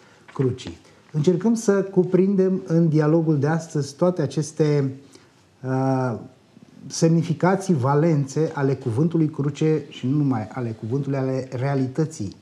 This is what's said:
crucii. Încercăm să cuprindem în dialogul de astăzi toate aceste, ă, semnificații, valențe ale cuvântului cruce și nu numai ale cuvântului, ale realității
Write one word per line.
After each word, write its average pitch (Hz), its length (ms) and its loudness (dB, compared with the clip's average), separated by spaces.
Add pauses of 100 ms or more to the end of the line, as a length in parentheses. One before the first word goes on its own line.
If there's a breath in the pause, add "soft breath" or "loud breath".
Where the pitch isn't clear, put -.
(340 loud breath)
crucii. - 420 -4 (360 soft breath)
Încercăm 175 420 2
să 220 180 0
cuprindem 190 960 2
în 165 220 4
dialogul 156 500 2
de 135 80 0
astăzi 156 480 -4
toate 180 280 0
aceste, 147 720 0 (760 loud breath)
ă, 131 500 0 (680)
semnificații, 170 880 2
valențe 147 800 2
ale 139 200 0
cuvântului 156 560 0
cruce 156 580 -2
și - 180 -10
nu 139 100 2
numai 123 360 0
ale 117 280 -6
cuvântului, 135 380 -4
ale 131 340 -4
realității 135 880 -2